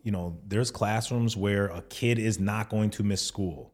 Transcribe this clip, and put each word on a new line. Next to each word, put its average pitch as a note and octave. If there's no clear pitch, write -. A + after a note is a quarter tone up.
You A2
know, F2
there's G#2+
classrooms A2+
where G2+
a F2+
kid A#2+
is A2
not G#2
going G#2+
to -
miss G2+
school. F2